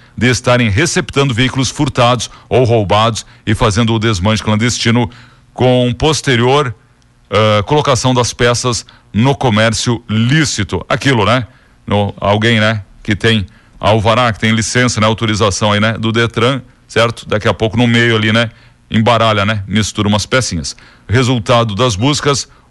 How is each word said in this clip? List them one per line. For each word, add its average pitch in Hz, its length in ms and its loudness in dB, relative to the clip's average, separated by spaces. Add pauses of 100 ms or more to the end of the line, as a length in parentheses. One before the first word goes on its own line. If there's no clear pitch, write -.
(180)
de 123 120 2
estarem 123 400 2
receptando 139 640 -2
veículos 127 340 -2
furtados 123 640 -2 (180)
ou 120 160 2
roubados 107 600 0 (200)
e 123 80 0
fazendo 117 380 0
o 113 60 0
desmanche 107 440 0
clandestino 117 680 0 (420)
com 123 400 2
posterior, 131 840 0 (540)
eh, 107 380 2
colocação 139 480 0
das 123 180 0
peças 120 540 -2 (260)
no 131 240 0
comércio 113 720 0
lícito. 113 800 0
Aquilo, 127 380 0
né? 117 200 0 (400)
No, 101 320 -2
alguém, 107 400 2
né, 107 240 0 (200)
que 107 120 -2
tem 110 300 0 (340)
alvará, 110 540 2
que - 80 -10
tem 113 120 0
licença, 117 500 0
né, 107 40 4
autorização 107 680 0
aí, 104 80 0
né, 107 180 0
do 110 120 -2
detran, 117 520 0 (260)
certo? 117 400 -2
Daqui 107 180 -4
a 107 60 2
pouco 110 240 -4
no 123 100 2
meio 117 300 2
ali, 107 160 0
né, 117 180 0 (400)
embaralha, 110 540 2
né, 104 240 -4
mistura 101 400 -2
umas 101 160 -2
pecinhas. 92 500 -4 (320)
Resultado 117 680 0
das 117 200 0
buscas, 139 540 -2 (220)